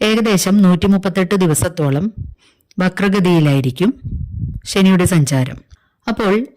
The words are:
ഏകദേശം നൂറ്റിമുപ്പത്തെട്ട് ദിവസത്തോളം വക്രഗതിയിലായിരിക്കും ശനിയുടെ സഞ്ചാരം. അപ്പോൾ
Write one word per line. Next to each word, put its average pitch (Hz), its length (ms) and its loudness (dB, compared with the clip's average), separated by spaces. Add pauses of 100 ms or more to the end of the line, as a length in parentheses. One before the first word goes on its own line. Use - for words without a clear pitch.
ഏകദേശം 214 600 0
നൂറ്റിമുപ്പത്തെട്ട് 190 800 2
ദിവസത്തോളം 151 640 0 (720)
വക്രഗതിയിലായിരിക്കും 175 1120 0 (840)
ശനിയുടെ 190 400 4
സഞ്ചാരം. 135 460 0 (500)
അപ്പോൾ 220 260 0 (240)